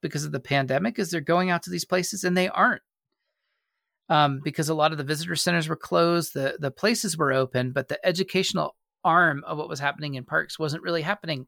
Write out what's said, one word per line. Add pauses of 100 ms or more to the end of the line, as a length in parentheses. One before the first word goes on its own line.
because
of
the
pandemic
is
they're
going
out
to
these
places
and
they
aren't. (1300)
Um,
because
a
lot
of
the
visitor
centers
were
closed,
the,
the
places
were
open,
but
the
educational (300)
arm
of
what
was
happening
in
parks
wasn't
really
happening